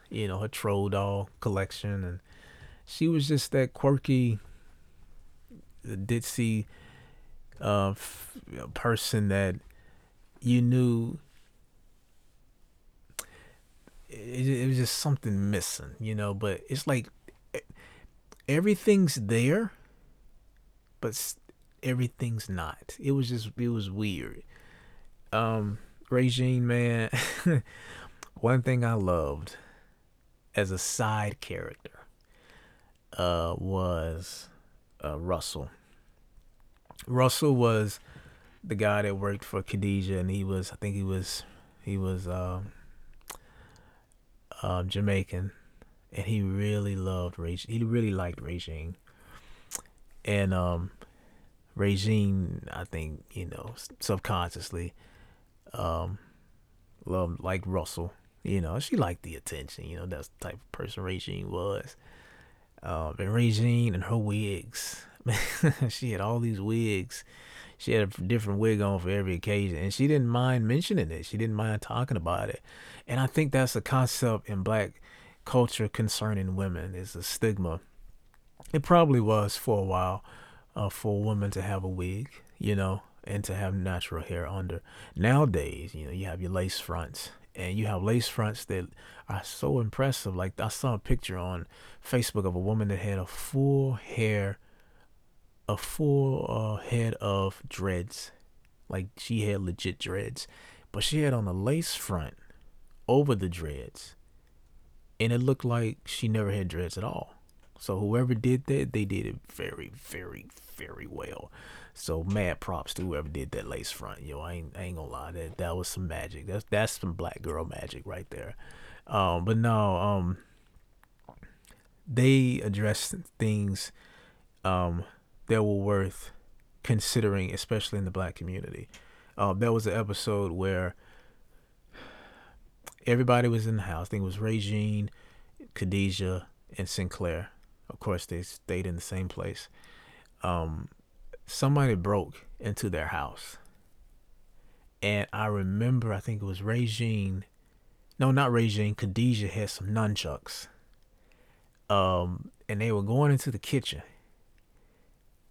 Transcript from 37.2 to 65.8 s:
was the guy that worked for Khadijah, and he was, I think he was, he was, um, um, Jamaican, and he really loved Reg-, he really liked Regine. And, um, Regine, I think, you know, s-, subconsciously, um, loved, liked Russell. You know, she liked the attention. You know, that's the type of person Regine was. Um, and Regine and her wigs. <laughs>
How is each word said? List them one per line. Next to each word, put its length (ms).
was 460
the 100
guy 280
that 140
worked 280
for 180
Khadijah, 560
and 120
he 140
was, 280
I 40
think 180
he 80
was, 420
he 140
was, 280
um, 460
um, 260
Jamaican, 640
and 140
he 160
really 540
loved 420
Reg-, 300
he 140
really 280
liked 300
Regine. 560
And, 280
um, 380
Regine, 1000
I 120
think, 480
you 140
know, 280
s-, 140
subconsciously, 920
um, 460
loved, 360
liked 260
Russell. 460
You 180
know, 180
she 180
liked 260
the 140
attention. 480
You 140
know, 80
that's 220
the 200
type 60
of 180
person 300
Regine 480
was. 460
Um, 360
and 140
Regine 640
and 100
her 120
wigs. 880
<laughs> 640